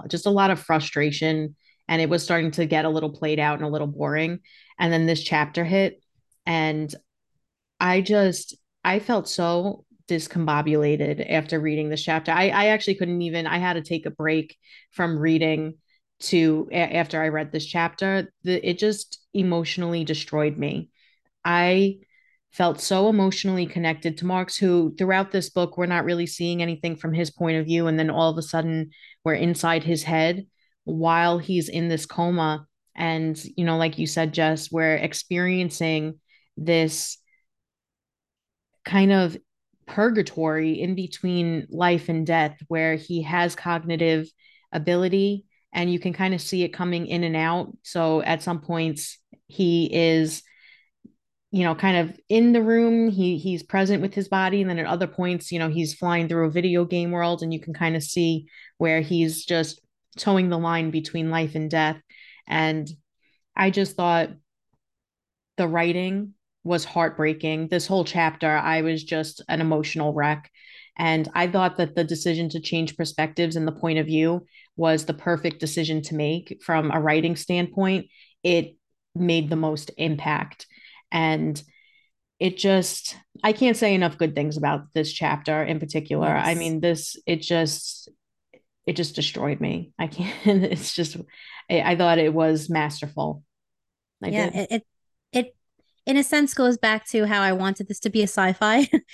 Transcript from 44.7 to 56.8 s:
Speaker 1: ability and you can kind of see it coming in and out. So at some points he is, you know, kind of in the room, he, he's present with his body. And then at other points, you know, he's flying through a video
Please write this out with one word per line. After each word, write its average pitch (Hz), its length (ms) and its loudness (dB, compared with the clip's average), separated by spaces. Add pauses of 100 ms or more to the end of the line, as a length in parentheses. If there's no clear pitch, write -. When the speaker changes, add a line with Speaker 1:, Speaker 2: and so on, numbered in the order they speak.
Speaker 1:
ability 185 720 2 (280)
and 175 200 0
you 175 60 0
can 175 140 -4
kind 185 220 0
of 175 60 -4
see 180 220 -2
it 175 60 0
coming 175 380 -4
in 175 180 -2
and 165 100 -2
out. 165 480 -2
So 160 400 0
at 160 200 -2
some 170 180 -4
points 160 580 -4 (280)
he 170 460 2
is, 160 500 2 (1080)
you 190 140 2
know, 165 100 2
kind 185 220 2
of 170 220 0 (100)
in 233 240 6
the 233 100 6
room, 226 460 4
he, 185 300 2
he's 175 240 -4
present 190 400 2
with 196 100 -4
his 196 160 -4
body. 190 320 0
And 190 80 0
then 175 100 -2
at 160 80 -4
other 175 200 -2
points, 180 440 -4
you 170 80 -4
know, 160 100 0
he's 156 260 -2
flying 170 340 0
through 165 180 2
a 156 40 0
video 175 340 2